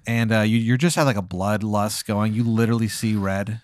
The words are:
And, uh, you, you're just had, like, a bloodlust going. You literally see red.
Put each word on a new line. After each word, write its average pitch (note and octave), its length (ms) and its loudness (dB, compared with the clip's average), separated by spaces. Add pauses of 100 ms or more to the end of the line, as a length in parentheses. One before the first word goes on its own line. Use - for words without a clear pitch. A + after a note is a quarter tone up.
And, A2+ 260 0
uh, A2 100 4
you, A2 160 2
you're A#2 200 2
just D#3+ 180 2
had, E3 60 2
like, C3 160 2
a G2 40 -4
bloodlust G#2 840 -2
going. G#2+ 280 0
You A#2 100 0
literally A2+ 440 2
see A2 280 -2
red. G2 480 -4